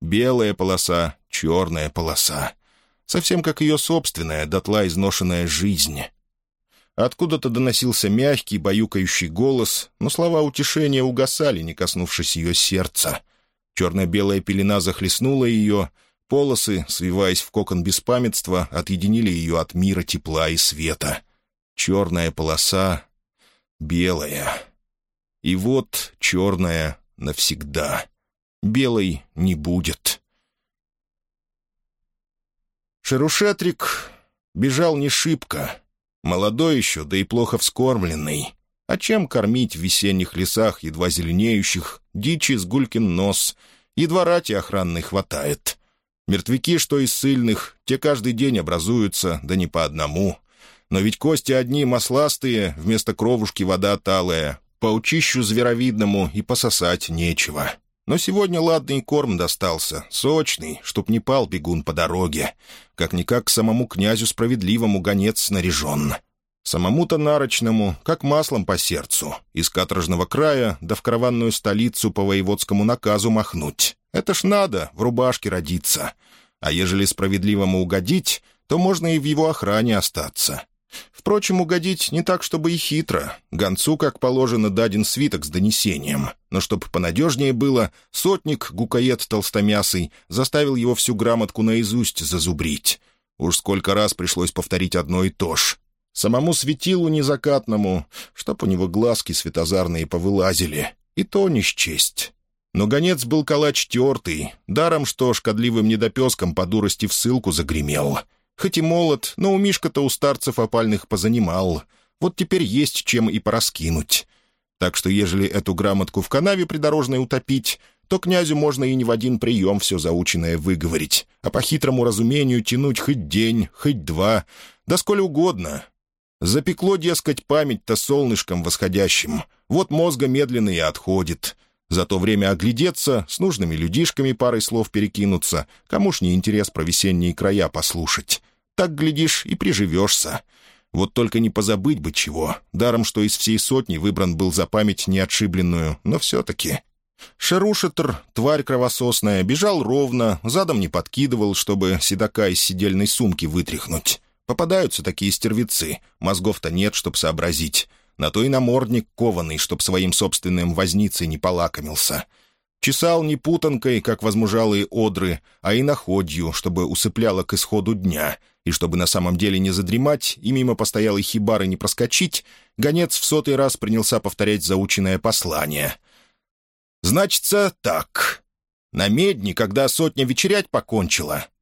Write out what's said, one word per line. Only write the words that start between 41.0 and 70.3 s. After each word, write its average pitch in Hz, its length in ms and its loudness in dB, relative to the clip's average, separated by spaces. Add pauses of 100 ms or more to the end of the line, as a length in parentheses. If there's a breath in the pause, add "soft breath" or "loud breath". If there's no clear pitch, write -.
зеленеющих, 90 920 0 (120)
дичи 143 400 -2
с 95 120 -2
гулькин 113 500 0
нос? 95 400 -2 (400 soft breath)
Едва 170 300 2
рати 170 280 0
охранной 90 480 -2
хватает. 73 760 -4 (500)
Мертвяки, 127 500 0
что 143 220 0
из 131 140 0
ссыльных, 123 720 0
те 131 120 -2
каждый 127 360 0
день 120 260 0
образуются, 87 840 0
да 80 120 -2
не 90 120 0
по 82 180 -2
одному. 78 520 -2 (520 soft breath)
Но 92 100 0
ведь 104 180 0
кости 151 340 0
одни 131 340 0
масластые, 123 920 0
вместо 107 380 -2
кровушки 110 480 0
вода 95 340 0
талая. 87 600 0 (200)
Паучищу 117 600 0
зверовидному 110 920 0
и 104 80 -4
пососать 90 680 0
нечего. 82 640 -2 (340)
Но 139 120 0
сегодня 185 440 0
ладный 139 400 0
корм 135 340 0
достался, 85 760 -2
сочный, 143 720 -2
чтоб - 260 -4
не 113 100 2
пал 131 280 0
бегун 82 340 -2
по 85 100 -6
дороге. 80 640 -2 (400 loud breath)
Как-никак 87 520 -2
к - 40 -4
самому 113 380 2
князю 107 400 0
справедливому 113 760 0
гонец 101 380 0
снаряжён. 73 720 0 (480)
Самому-то 151 580 0
нарочному, 113 840 2
как 165 200 -2
маслом 143 420 0
по 95 120 0
сердцу, - 580 -4 (180)
из 82 160 -2
каторжного 90 560 0
края, 131 560 0